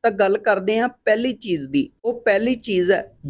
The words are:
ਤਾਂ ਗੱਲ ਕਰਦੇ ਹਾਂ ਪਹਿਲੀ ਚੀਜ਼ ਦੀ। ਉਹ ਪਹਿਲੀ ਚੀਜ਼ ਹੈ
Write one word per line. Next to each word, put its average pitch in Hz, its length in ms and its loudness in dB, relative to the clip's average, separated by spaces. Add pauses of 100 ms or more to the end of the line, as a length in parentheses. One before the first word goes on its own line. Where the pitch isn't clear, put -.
ਤਾਂ 226 80 2
ਗੱਲ 196 280 2
ਕਰਦੇ 208 400 0
ਹਾਂ 247 100 0
ਪਹਿਲੀ 240 440 -2
ਚੀਜ਼ 165 340 -6
ਦੀ। 139 240 -2 (140)
ਉਹ 240 160 -4
ਪਹਿਲੀ 220 340 2
ਚੀਜ਼ 190 380 0
ਹੈ - 240 -2 (140)